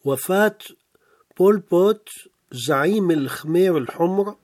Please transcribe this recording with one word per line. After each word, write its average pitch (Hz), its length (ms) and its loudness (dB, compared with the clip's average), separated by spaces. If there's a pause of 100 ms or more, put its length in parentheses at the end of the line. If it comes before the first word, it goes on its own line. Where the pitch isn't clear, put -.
وفاة 190 520 0 (800)
بول 202 200 4
بوت 196 520 0 (420)
زعيم 151 600 0
الخمير 160 640 0
الحمر 185 680 -2